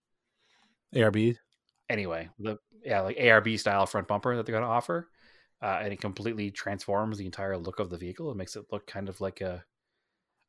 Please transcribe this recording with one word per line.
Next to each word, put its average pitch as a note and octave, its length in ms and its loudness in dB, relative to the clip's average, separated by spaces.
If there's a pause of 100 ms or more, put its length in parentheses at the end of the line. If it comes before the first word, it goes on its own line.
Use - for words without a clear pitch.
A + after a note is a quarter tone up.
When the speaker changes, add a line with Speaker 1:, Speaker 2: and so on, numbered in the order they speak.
(960)
Speaker 1:
A B2 80 6
R A2 80 8
B? A2 260 4 (540)
Speaker 2:
Anyway, F2 380 -4 (100)
the, G#2 200 -6 (260)
yeah, G#2+ 160 2
like, F#2+ 160 -2
A B2 140 6
R A2 100 10
B A2 160 2
style G2+ 280 4
front G2 220 -2
bumper A2+ 300 0
that A2+ 100 -2
they're A#2 80 -2
gonna A2+ 180 0
offer. E3+ 360 0 (520)
Uh, G2 220 0
and G#2 100 -2
it G#2 80 -8
completely G#2 520 -4
transforms G2+ 680 -2
the G2 80 -6
entire G2 320 -4
look F2 220 -6
of F#2+ 100 -2
the F2 80 -6
vehicle. F2+ 320 -8
It A#2+ 60 -8
makes F#2+ 180 -10
it G#2 160 -14
look G2+ 160 -8
kind G2 220 -8
of F#2+ 120 -8
like F#2+ 200 -4
a, F2+ 240 -6 (840)